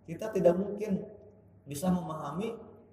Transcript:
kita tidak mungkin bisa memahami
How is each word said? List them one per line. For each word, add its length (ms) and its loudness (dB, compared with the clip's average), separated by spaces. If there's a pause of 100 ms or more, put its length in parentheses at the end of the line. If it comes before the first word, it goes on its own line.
kita 240 -6
tidak 240 8
mungkin 480 -2 (640)
bisa 240 0
memahami 640 -2 (360)